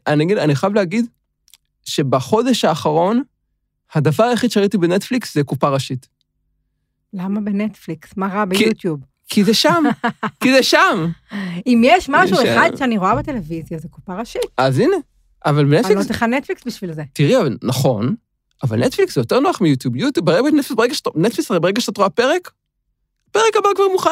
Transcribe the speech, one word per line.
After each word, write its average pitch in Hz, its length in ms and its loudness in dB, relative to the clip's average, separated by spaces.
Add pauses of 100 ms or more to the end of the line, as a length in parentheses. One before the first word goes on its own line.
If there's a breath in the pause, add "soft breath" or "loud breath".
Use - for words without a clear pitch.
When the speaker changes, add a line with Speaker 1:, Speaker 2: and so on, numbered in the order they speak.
Speaker 1:
אני 147 160 2
אגיד, 190 140 0
אני 147 180 2
חייב 190 180 -2
להגיד 208 320 0 (760)
שבחודש 180 840 0
האחרון, 170 560 0 (720)
הדבר 156 300 2
היחיד 240 280 0
שראיתי 202 260 2
בנטפליקס 196 560 -2
זה 147 100 0
קופה 143 260 -2
ראשית. 135 380 -6 (1080)
Speaker 2:
למה 196 280 -4
בנטפליקס? 202 760 -6
מה 190 100 -2
רע 196 240 -2
Speaker 1:
כי 196 140 2
Speaker 2:
ביוטיוב? 185 340 -2 (280)
Speaker 1:
כי - 160 2
זה 208 100 4
שם, 320 300 2 (280)
Speaker 2:
<laughs> - 300 -8
Speaker 1:
כי 254 100 2
זה 262 120 6
שם. 294 440 2 (600 loud breath)
Speaker 2:
אם 240 180 4
יש 330 240 4
משהו 339 280 2
Speaker 1:
זה 254 160 2
Speaker 2:
אחד 294 180 4
Speaker 1:
שם. 226 60 -10
Speaker 2:
שאני 240 200 -2
רואה 190 180 0
בטלוויזיה, 175 640 -8
זה 165 80 -14
קופה - 280 -14
ראשית. 226 260 -8 (160)
Speaker 1:
אז 131 220 2
הנה, 320 160 2 (500)
אבל 147 140 2
Speaker 2:
אני 143 100 2
Speaker 1:
בנטפליקס 208 320 2
Speaker 2:
לא - 60 0
צריכה 226 200 -2
נטפליקס 277 380 -4
בשביל 202 280 -10
זה. 156 100 -10 (100)
Speaker 1:
תראי, 156 240 2
אבל 151 260 0
נכון, 127 520 -2 (480)
אבל 110 220 0
נטפליקס 349 300 -2
זה 208 60 0
יותר 202 180 0
נוח 330 220 0
מיוטיוב. 135 340 0
יוטיוב, 196 300 -2
ברגע, 180 220 2
נטפליקס, 302 240 0
ברגע 240 220 0
שאת, - 220 -6
נטפליקס, 220 360 -2
הרי 185 80 0
ברגע 196 220 0
שאת 214 160 -6
רואה 202 120 2
פרק, 294 420 -2 (800)
פרק 440 260 2
הבא 403 180 2
כבר 392 160 2
מוכן, 359 200 0